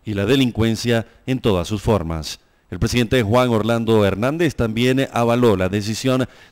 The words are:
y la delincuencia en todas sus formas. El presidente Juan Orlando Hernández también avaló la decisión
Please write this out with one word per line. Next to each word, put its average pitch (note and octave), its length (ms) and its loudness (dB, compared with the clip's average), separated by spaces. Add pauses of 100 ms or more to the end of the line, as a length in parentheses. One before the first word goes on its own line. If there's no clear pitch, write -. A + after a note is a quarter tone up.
y G#2+ 80 -6
la G2 140 -2
delincuencia A#2 800 0 (180)
en B2+ 140 -4
todas F2+ 280 0
sus G#2+ 140 -4
formas. E2 580 -2 (300)
El F2+ 100 -10
presidente A#2+ 420 0
Juan B2 280 2
Orlando A2+ 560 2
Hernández B2+ 500 -2
también B2 560 0
avaló A#2 460 2
la F#2 100 0
decisión A2 580 -2 (260)